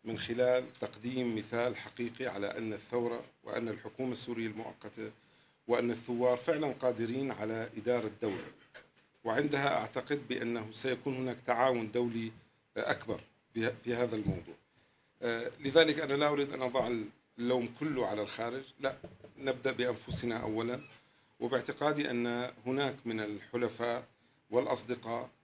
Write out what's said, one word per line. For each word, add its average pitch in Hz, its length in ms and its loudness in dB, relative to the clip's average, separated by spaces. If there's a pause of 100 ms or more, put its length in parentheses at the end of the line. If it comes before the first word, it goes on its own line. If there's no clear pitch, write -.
من 113 160 -6
خلال 123 600 2
تقديم 117 580 -2
مثال 117 400 0
حقيقي 117 500 -6
على 101 300 -4
أن 110 160 -4
الثورة 120 500 -2 (200)
وأن 117 260 -4
الحكومة 110 420 -6
السورية 113 360 -4
المؤقتة 110 640 -10 (560)
وأن 120 240 4
الثوار 123 460 2
فعلًا 151 300 2
قادرين 127 640 0
على 110 460 -2
إدارة 113 300 2
الدولة، 101 440 -4 (720)
وعندها 139 540 2
أعتقد 127 500 -2
بأنه 117 440 -2
سيكون 131 440 -2
هناك 127 240 -2
تعاون 117 520 4
دولي 113 400 0 (460)
أكبر - 440 -2 (340)
بها-، 113 180 0 (100)
في 120 120 0
هذا 117 200 2
الموضوع. 90 400 -4 (680)
آه، 120 380 -2
لذلك 147 400 8
أنا 139 140 0
لا 147 160 4
أريد 143 240 2
أن 131 80 -4
أضع 120 420 2 (360)
اللوم 120 280 4 (120)
كله 135 280 0
على 104 140 0
الخارج، 117 420 -4 (160)
لا، 135 180 -2 (400)
نبدأ 135 340 0
بأنفسنا 120 680 0
أولًا، 117 440 -2 (580)
وباعتقادي 143 720 0
أن 120 400 0 (140)
هناك 131 300 0 (100)
من 113 140 -2
الحلفاء 117 840 -2 (460)
والأصدقاء 120 800 0 (140)